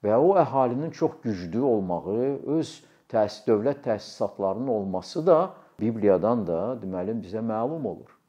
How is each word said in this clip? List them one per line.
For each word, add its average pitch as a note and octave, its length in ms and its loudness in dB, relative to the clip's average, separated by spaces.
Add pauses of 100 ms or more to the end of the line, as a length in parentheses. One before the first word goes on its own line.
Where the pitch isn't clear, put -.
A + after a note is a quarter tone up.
Və G#2 100 2
o E3+ 240 6
əhalinin C3 560 0
çox - 280 -2
güclü F#2 400 -4
olmağı, G#2+ 720 0 (100)
öz D#3 220 -2 (420)
təsis-, G#2+ 360 0
dövlət A#2+ 360 2
təsisatlarının G#2 880 -4
olması G2 560 -4
da F3+ 280 4 (260)
Bibliyadan G#2+ 640 2
da, E2+ 120 0 (220)
deməli, F#2+ 400 -6
bizə F#2+ 240 -8
məlum A#2+ 400 -4
olur. - 280 -8 (160)